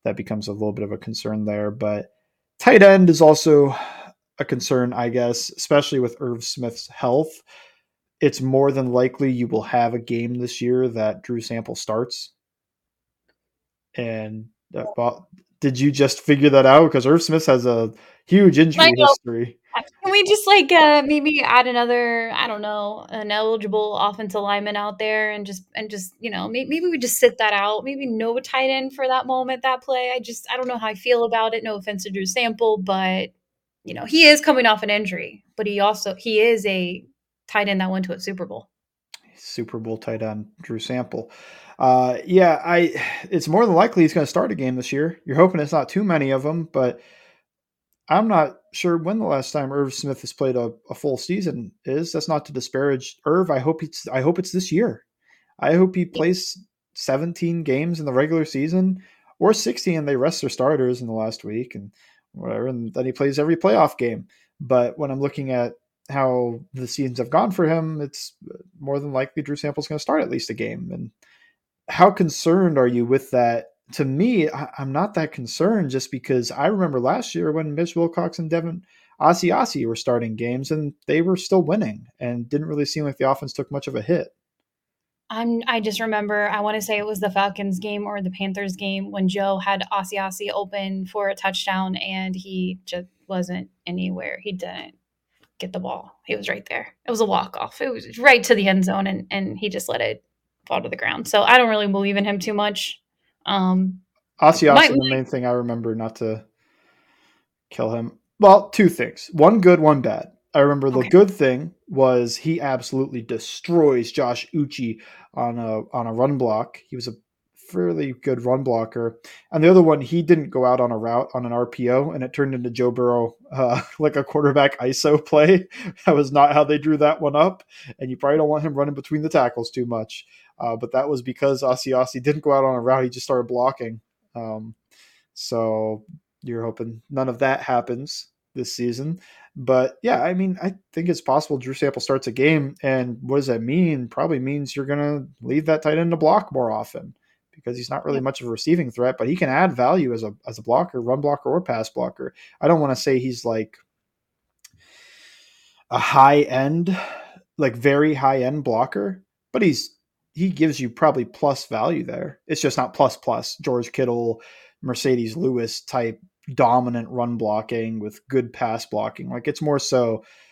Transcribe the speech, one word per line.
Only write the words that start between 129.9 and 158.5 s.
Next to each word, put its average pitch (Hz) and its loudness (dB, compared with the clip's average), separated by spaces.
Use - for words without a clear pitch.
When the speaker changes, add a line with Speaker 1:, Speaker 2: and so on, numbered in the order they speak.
Speaker 1:
Uh, 117 -4
but 117 -10
that 139 0
was 135 -2
because 135 -2
Asiasi 127 0
didn't 147 -2
go 143 2
out 139 4
on 131 0
a 120 -4
route. 131 2
He 127 -2
just 123 -12
started 123 0
blocking. 123 -4
Um, 110 -10
so 110 -4
you're 117 -8
hoping 113 -10
none 131 -2
of 117 -8
that 135 0
happens 127 -4
this 123 -10
season. 123 -6
But 131 0
yeah, 226 0
I 175 0
mean, 185 -2
I 190 -6
think 170 -2
it's 165 -2
possible 143 0
Drew 127 -10
Sample 135 -2
starts 135 -2
a 123 -4
game, 139 0
and 127 -2
what 131 -2
does 135 0
that 117 -2
mean? 139 0
Probably 156 -2
means 139 -6
you're 139 -6
gonna 147 -2
leave 135 -2
that 156 2
tight 156 0
end 170 0
to 165 0
block 175 2
more 123 -2
often - -10
because 123 -12
he's 123 -12
not 135 -8
really 143 -2
Speaker 2:
Yeah. 131 -4
Speaker 1:
much 135 -6
of 123 -10
a 117 -6
receiving 151 0
threat, 127 -2
but 117 -2
he 151 -2
can 180 -2
add 156 2
value 127 2
as 113 -6
a, 104 -8
as 113 -14
a 113 -16
blocker, 127 0
run 127 -2
blocker, 143 -2
or 175 0
pass 117 -4
blocker. 123 -8
I 147 2
don't 165 6
wanna 135 0
say 131 0
he's, 123 -6
like, 110 -4
a 123 -2
high 143 6
end, 160 0
like, 131 0
very 143 4
high 135 0
end 143 -2